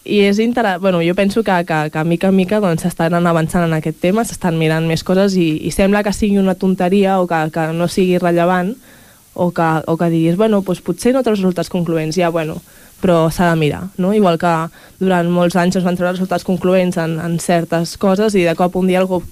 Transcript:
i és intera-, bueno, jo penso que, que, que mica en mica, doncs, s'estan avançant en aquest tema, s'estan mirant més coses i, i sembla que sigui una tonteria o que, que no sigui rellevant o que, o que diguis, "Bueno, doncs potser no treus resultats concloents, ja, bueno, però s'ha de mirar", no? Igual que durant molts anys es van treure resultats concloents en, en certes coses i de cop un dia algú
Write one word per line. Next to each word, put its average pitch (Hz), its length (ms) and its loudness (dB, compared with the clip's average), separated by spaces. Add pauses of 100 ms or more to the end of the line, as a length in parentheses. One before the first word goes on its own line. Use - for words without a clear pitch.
i 208 220 0
és 202 160 2
intera-, 226 400 0
bueno, 180 240 2
jo 175 120 0
penso 202 280 0
que, 190 220 0
que, 160 140 -2 (120)
que 156 120 -4
mica 170 280 0
en 196 40 2
mica, 190 240 2
doncs, 170 240 0
s'estan 170 320 -2
avançant 170 520 0
en 160 80 0
aquest 156 240 -4
tema, 208 240 0
s'estan 175 360 -4
mirant 160 280 0
més 160 160 -2
coses 190 320 2
i, 170 140 2 (180)
i 165 40 -4
sembla 202 320 2
que 202 120 -2
sigui 202 240 0
una 190 160 2
tonteria 190 640 2
o 180 80 0
que, 165 140 0 (100)
que 165 140 -2 (100)
no 175 120 0
sigui 180 320 0
rellevant 180 540 0 (640)
o 175 160 -2
que, 170 160 0 (160)
o 165 140 -2
que 170 120 0
diguis, 165 260 2
"Bueno, 208 280 2
doncs 185 180 -4
potser 185 320 -2
no 269 100 2
treus 214 160 0
resultats 175 300 -2
concloents, 165 480 -2
ja, 170 140 0
bueno, 160 240 -4 (480)
però 170 260 4
s'ha 175 220 0
de 160 80 0
mirar", 147 240 -2 (140)
no? 190 180 0
Igual 175 240 2
que 170 140 0 (440)
durant 180 320 0
molts 175 300 2
anys 180 180 2
es 180 80 0
van 180 140 -2
treure 180 160 -2
resultats 180 320 -4
concloents 185 500 0
en, 160 220 -4
en 170 200 -4
certes 170 600 -2
coses 202 360 0
i 175 120 4
de 165 80 0
cop 180 240 0
un 185 80 2
dia 180 160 2
algú 185 160 -2 (120)